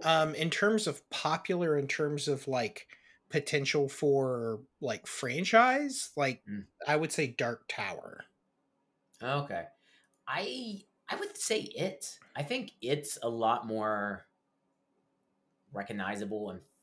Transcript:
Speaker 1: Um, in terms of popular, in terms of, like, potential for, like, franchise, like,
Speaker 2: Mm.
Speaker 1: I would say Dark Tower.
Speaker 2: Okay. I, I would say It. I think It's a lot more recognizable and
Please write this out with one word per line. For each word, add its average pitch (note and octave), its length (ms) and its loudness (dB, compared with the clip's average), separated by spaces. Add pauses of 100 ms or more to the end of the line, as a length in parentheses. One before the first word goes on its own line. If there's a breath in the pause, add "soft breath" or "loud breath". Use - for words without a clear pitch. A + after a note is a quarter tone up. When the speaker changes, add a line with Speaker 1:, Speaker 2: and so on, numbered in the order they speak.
Speaker 1:
Um, D#3 320 4
in D#3+ 140 0
terms G#3+ 380 2
of - 220 -6
popular, D#3+ 680 0
in C#3 100 0
terms D3 400 0
of, C#3 200 -2
like, B2 400 -2 (420 soft breath)
potential C#3+ 600 2
for, B2+ 720 2 (180)
like, A#2 280 -4
franchise, A#3+ 1080 4
like, C3+ 340 0
Speaker 2:
Mm. G2+ 180 -8 (200)
Speaker 1:
I D3 80 4
would D3+ 160 2
say D3+ 160 0
Dark A#2 400 -2
Tower. - 580 -8 (960)
Speaker 2:
Okay. A2+ 440 -2 (600 soft breath)
I, G#3 560 -6 (260)
I - 80 -4
would G4+ 200 -8
say - 240 0
It. - 580 -6 (160)
I C#3+ 80 -2
think B3 280 -4 (100)
It's D3 400 -2
a A#2+ 80 0
lot A2+ 380 2
more G#2+ 600 -2 (1400)
recognizable G2+ 800 -4
and F#2 100 -12 (220)